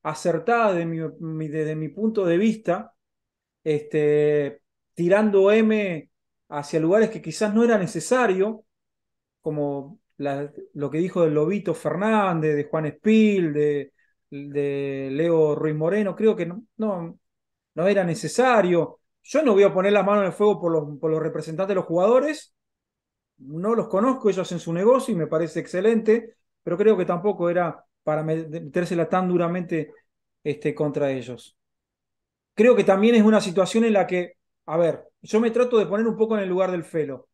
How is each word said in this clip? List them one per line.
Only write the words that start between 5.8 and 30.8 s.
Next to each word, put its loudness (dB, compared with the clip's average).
hacia -4
lugares 2
que -10
quizás -4
no 4
era 2
necesario, -2
como -6
la, -6
lo -6
que -4
dijo 0
del 2
Lobito 0
Fernández, 0
de -2
Juan -4
Espil, 2
de, -2
de -6
Leo 2
Ruiz -2
Moreno. -2
Creo 2
que -4
no, -10
no, -6
no 0
era 2
necesario. 0
Yo 0
no 4
voy 6
a 4
poner 2
las 2
manos 2
en 0
el -4
fuego 2
por 0
los, -4
por -2
los 0
representantes -6
de 0
los -2
jugadores. 0
No -4
los -2
conozco, 0
ellos -2
hacen -8
su -8
negocio 2
y -2
me -2
parece -2
excelente, 0
pero -6
creo 4
que -2
tampoco -2
era -2
para -2
me-, -4
metérsela -4
tan 0
duramente, -2
este, -4
contra -2